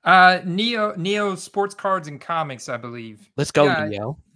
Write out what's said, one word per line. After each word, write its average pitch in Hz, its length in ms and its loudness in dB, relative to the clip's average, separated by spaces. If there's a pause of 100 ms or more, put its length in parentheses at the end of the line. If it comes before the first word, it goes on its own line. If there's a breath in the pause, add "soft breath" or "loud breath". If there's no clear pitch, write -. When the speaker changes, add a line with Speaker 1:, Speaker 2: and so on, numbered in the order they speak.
Speaker 1:
Uh, 180 420 6
Neo, 214 520 -2
Neo 196 400 -2
Sports 202 380 -6
Cards 185 340 -2
and 143 120 -14
Comics, 151 480 -6
I 123 80 -6
believe. 117 600 -14
Speaker 2:
Let's 147 160 -2
go, 147 120 6
Speaker 1:
Yeah, 151 200 2
Speaker 2:
N 107 100 -6
E 101 60 -6
O. 131 180 -8 (180)